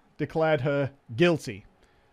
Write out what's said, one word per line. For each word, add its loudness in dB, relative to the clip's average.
declared 0
her 0
guilty. 0